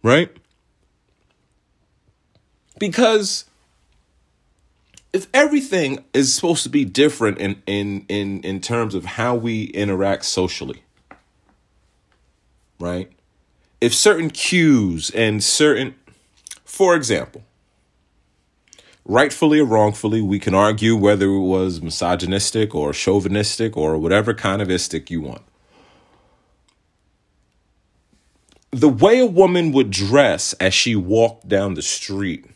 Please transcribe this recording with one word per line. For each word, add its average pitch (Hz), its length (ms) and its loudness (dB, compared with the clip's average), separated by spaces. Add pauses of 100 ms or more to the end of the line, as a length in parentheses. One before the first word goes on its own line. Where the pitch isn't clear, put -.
right? 151 340 2 (2500)
Because 214 680 0 (1700)
if 190 220 -4
everything 226 800 0
is 135 220 2
supposed 170 280 -2
to 135 60 -8
be 139 160 0
different 117 540 0
in, 98 280 -6
in, 101 420 -6
in, 98 340 -6
in 95 180 -8
terms 113 340 -6
of 85 100 -6
how 117 300 -4
we 113 300 -4
interact 98 600 -4
socially, - 580 -6 (2000)
right? 90 320 -8 (680)
If 120 140 2
certain 165 360 2
cues 120 800 0
and 107 320 -2
certain, 135 520 0 (720)
for 180 300 2
example, 117 480 -4 (1600)
rightfully 151 540 2
or 151 60 6
wrongfully, 110 560 2
we 101 180 -2
can 95 160 -2
argue 107 420 2
whether 101 300 2
it 98 140 0
was 92 420 -2
misogynistic 90 920 -4
or 73 180 -4
chauvinistic 101 840 -2
or 78 220 -2
whatever 101 340 0
kind 104 300 -4
of 92 60 -4
istic 87 420 -4
you 82 120 -6
want. 67 200 -14 (3250)
The 139 180 4
way 175 300 6
a 254 80 6
woman 180 460 4
would 131 180 2
dress 101 640 2
as 92 180 0
she - 220 0
walked 107 540 0
down 98 260 0
the 76 80 -10
street 98 720 -8